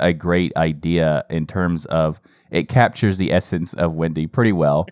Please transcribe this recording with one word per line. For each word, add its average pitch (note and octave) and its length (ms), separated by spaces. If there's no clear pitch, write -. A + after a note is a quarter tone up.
a F2 100
great F2 460
idea D#2+ 720
in D#2+ 180
terms F2 380
of D#2+ 340
it E2 160
captures A2+ 500
the F#2+ 140
essence F2 420
of E2 200
Wendy D#2+ 340
pretty A2+ 240
well. D#2+ 400